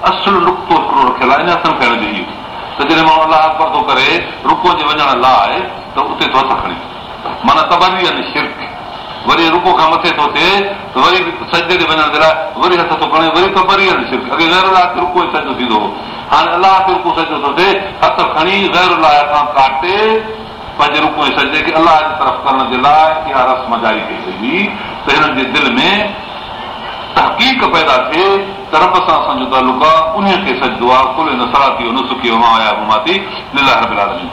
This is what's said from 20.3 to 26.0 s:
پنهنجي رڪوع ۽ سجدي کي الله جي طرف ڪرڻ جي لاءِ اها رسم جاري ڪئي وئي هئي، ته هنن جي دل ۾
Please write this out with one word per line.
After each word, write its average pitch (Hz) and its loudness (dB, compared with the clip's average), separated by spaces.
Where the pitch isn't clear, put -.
پنهنجي 147 0
رڪوع ۽ 147 0
سجدي 139 -2
کي 165 -2
الله 165 6
جي - -4
طرف 160 0
ڪرڻ 135 0
جي 127 -2
لاءِ 147 6
اها 131 0
رسم 120 -2
جاري 107 0
ڪئي - -8
وئي 92 -8
هئي، 156 -2
ته 143 -2
هنن 147 2
جي 139 -2
دل ۾ 139 0